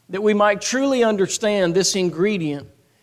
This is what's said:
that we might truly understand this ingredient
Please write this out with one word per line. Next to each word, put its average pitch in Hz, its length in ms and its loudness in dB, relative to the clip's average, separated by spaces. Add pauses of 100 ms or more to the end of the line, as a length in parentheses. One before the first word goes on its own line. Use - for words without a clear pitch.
(100)
that 190 140 -6
we 214 100 4
might 208 260 2
truly 262 440 0
understand 202 720 0
this 185 200 0
ingredient 170 720 -2 (360)